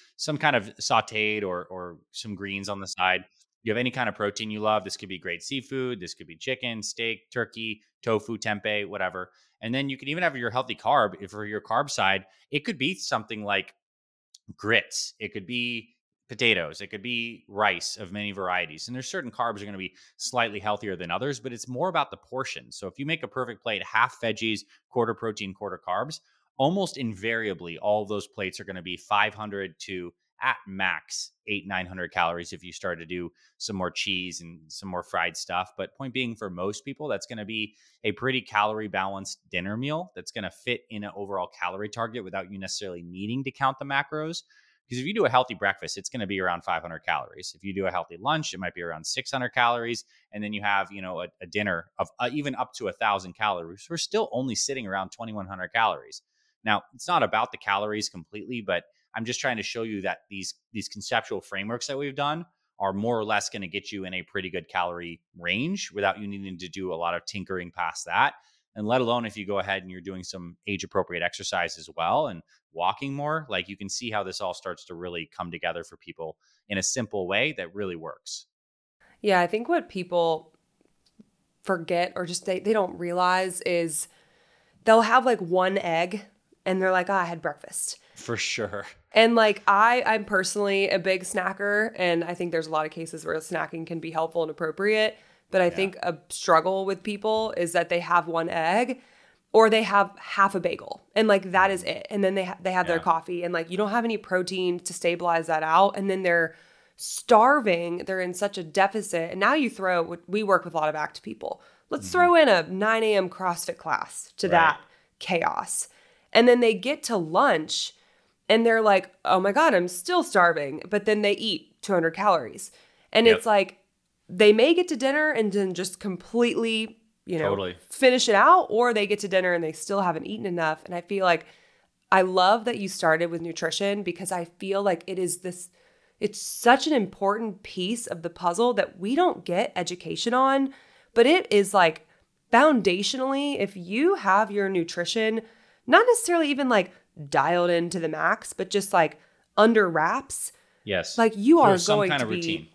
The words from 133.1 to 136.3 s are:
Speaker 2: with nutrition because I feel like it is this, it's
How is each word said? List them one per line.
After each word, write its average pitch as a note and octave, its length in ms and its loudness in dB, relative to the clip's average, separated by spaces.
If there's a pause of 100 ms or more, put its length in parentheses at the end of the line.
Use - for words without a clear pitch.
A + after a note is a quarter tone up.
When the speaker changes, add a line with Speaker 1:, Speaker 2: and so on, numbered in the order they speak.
Speaker 2:
with E3 140 -6
nutrition F#3 640 -4
because F3+ 280 -6
I F3 140 -4
feel G3 380 -4
like F3 240 0
it F#3+ 100 -8
is F3 220 -2
this, F3+ 300 -10 (500)
it's G3+ 220 -4